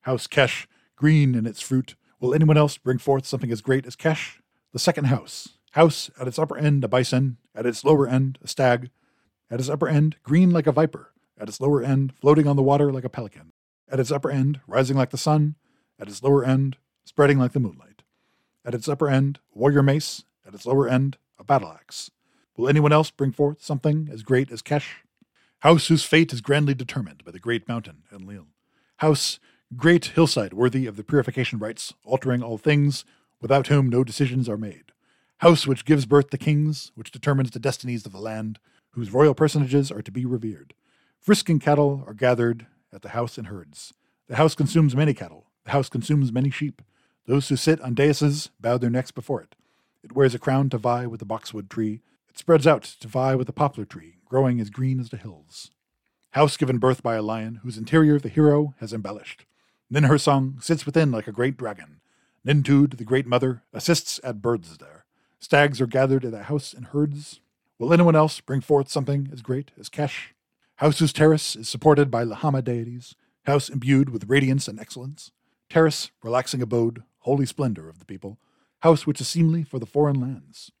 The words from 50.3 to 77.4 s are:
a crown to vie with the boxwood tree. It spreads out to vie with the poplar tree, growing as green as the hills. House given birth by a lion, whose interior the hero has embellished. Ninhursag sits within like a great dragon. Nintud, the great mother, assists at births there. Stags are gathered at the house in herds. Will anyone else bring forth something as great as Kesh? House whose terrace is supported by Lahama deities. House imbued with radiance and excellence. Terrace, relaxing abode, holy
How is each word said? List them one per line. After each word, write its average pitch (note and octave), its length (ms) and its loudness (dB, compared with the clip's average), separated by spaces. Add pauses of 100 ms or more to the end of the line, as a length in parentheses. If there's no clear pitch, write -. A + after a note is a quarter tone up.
a B2 60 -8
crown C3+ 300 0
to B2 80 -4
vie A#2+ 280 -2
with A2+ 140 -10
the A2 60 -14
boxwood G#2 440 -10
tree. A2 320 -6 (280)
It - 80 -20
spreads D#3 280 2
out D3+ 180 4
to - 240 -20
vie C3 280 -2
with B2+ 120 -4
the - 60 -12
poplar C3+ 320 -4
tree, - 300 -20 (100)
growing B2+ 340 0
as G#2 100 -6
green C3 300 -4
as A#2 100 -10
the A2 80 -14
hills. E2 540 -20 (600)
House C#3+ 260 2
given C3 200 -2
birth B2+ 260 2
by A#2 120 -2
a A2 60 -2
lion, A2 420 -8
whose A#2+ 140 -12
interior D3+ 420 4
the A#2+ 100 -8
hero D3 500 2
has A2 140 -12
embellished. G#2+ 520 -14 (460)
Ninhursag C3+ 720 2
sits E3 220 -2
within D3 260 2
like A2 160 -6
a A2 40 -10
great A#2+ 260 -2
dragon. G#2+ 420 -12 (460)
Nintud, C#3 520 4
the A#2 60 -14
great B2+ 220 -2
mother, B2 380 0 (100)
assists - 500 -2
at A2+ 180 -10
births F2+ 360 -4
there. D2+ 280 -20 (340)
Stags C#3+ 420 2
are B2 60 0
gathered C3 360 0
at A#2+ 80 -8
the G#2 120 -14
house C#3 300 -6
in B2+ 100 -20
herds. D3 580 -6 (380)
Will C3 140 2
anyone E3+ 220 6
else D#3 260 2
bring C3+ 200 -6
forth C#3 280 0
something C#3 440 -4
as B2 80 -18
great C3 380 -8
as - 100 -20
Kesh? - 440 -8 (420)
House D3 240 0
whose D#3 120 2
terrace D#3 440 2
is A2+ 120 -14
supported C#3+ 440 2
by A#2 120 -2
Lahama C3+ 400 -2
deities. A#2+ 520 -8 (300)
House C#3+ 220 0
imbued C3+ 420 2
with G#2 200 -8
radiance C3+ 380 0
and G#2+ 120 -14
excellence. C3 520 -18 (380)
Terrace, D#3+ 420 2 (120)
relaxing B2 380 -4
abode, A#2 420 -2 (160)
holy C#3 260 -2